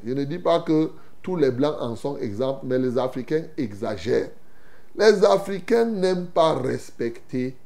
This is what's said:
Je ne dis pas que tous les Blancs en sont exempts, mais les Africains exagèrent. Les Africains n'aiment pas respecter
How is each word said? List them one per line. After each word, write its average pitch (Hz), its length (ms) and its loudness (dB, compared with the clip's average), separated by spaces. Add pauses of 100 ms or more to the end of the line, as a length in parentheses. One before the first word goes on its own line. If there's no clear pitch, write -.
Je 113 80 -4
ne 139 120 -2
dis 151 140 -6
pas 170 220 4
que 156 300 2 (320)
tous 185 140 -4
les 139 140 4
Blancs 139 300 0
en 117 160 -4
sont 143 220 -6
exempts, 131 460 -2
mais 127 140 0
les 127 200 0
Africains 131 460 -2 (120)
exagèrent. 107 720 -2 (680)
Les 208 280 8
Africains 196 600 4
n'aiment 185 420 0
pas 160 280 4
respecter 127 1000 -4 (120)